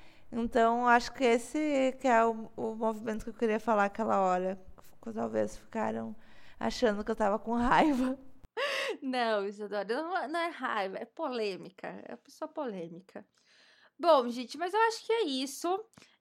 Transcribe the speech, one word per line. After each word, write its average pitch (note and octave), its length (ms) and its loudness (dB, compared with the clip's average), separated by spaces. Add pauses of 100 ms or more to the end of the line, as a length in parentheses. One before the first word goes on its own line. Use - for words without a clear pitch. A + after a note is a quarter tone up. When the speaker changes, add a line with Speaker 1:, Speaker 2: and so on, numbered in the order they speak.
(320)
Speaker 1:
Então, A#3 560 2
acho A#3+ 260 6
que C4+ 100 -2
esse C4 800 2
que C4+ 60 2
é A3+ 180 6
o, A3 320 -2
o A3 180 -4
movimento A3 480 -4
que A#3 60 -8
eu G#3+ 60 -12
queria A3 240 0
falar G#3 260 4
aquela G#3 340 0
hora. F#3 400 2 (540)
Talvez A3 440 -2
ficaram A3+ 580 -6 (440)
achando G#3+ 440 0
que A3+ 80 -4
eu G#3+ 40 -2
tava G#3+ 220 2
com A3 160 -4
raiva. B3+ 640 4 (840)
Speaker 2:
Não, A#3 440 0
Isadora, G3+ 400 -4 (160)
não F4 160 -4
é, D#4+ 100 -2
não E4 120 -4
é E4+ 100 -2
raiva, A3+ 480 -4
é - 80 -8
polêmica. A3+ 800 -6 (200)
É - 60 -14
uma A#3 40 -14
pessoa D#4 320 -14
polêmica. F#3+ 720 -10 (760)
Bom, C#4+ 300 6
gente, A#3+ 280 -8
mas F4 160 -4
eu A4 80 4
acho A4+ 240 2
que A4 80 0
é A4+ 100 2
isso. C#4+ 600 -2 (380)